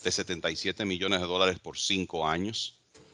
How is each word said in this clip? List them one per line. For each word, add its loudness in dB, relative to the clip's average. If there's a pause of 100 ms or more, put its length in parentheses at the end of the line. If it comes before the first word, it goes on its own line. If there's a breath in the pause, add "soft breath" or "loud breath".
de 2
setenta -2
y -2
siete -2
millones 2
de -2
dólares 4
por -12
cinco 0
años -2 (340)